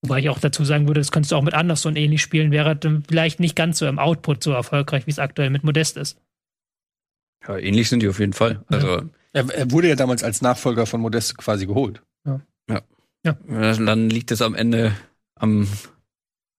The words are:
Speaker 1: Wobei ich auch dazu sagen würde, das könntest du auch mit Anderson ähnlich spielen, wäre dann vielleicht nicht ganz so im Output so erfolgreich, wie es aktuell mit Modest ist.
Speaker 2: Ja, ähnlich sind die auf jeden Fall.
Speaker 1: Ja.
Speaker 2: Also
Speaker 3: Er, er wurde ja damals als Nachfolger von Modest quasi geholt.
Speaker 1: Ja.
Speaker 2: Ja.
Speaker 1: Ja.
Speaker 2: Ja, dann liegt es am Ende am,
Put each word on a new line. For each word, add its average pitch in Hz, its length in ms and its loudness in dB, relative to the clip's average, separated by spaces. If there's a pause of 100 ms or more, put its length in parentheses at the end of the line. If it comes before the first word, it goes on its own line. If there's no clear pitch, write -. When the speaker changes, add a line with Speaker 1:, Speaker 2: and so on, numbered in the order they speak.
Speaker 1:
Wobei 131 160 0
ich 143 100 0
auch - 100 -4
dazu 147 260 0
sagen 147 220 2
würde, 151 120 2
das 143 120 -2
könntest 147 200 0
du 165 40 0
auch 139 80 2
mit 165 100 0
Anderson 156 420 0
ähnlich 151 260 2
spielen, 156 300 2
wäre 151 240 2
dann 151 320 0
vielleicht 160 320 0
nicht 170 160 0
ganz 165 220 0
so 160 100 -2
im 139 120 -2
Output 151 440 0
so 151 80 0
erfolgreich, 139 540 -2
wie 156 60 -4
es 143 80 -4
aktuell 139 320 -2
mit 143 120 -2
Modest 151 340 0
ist. - 200 -10 (1300)
Speaker 2:
Ja, 98 100 -6
ähnlich 107 320 0
sind 120 120 2
die 104 60 2
auf 95 120 -2
jeden 101 140 0
Fall. 110 360 -2
Speaker 1:
Ja. 135 80 0
Speaker 2:
Also 95 240 0 (320)
Speaker 3:
Er, 135 160 0
er 127 220 -2
wurde 165 180 4
ja 147 60 4
damals 127 280 0
als 113 180 -4
Nachfolger 120 440 0
von 117 160 -4
Modest 113 360 -4
quasi 101 300 -2
geholt. 110 340 -2 (240)
Speaker 1:
Ja. 135 140 -4 (300)
Speaker 2:
Ja. 110 120 -4 (440)
Speaker 1:
Ja. 151 120 0 (120)
Speaker 2:
Ja, 110 240 0
dann 110 360 2
liegt 113 220 -2
es 110 100 0
am 110 140 0
Ende 113 380 2 (420)
am, 107 320 2 (920)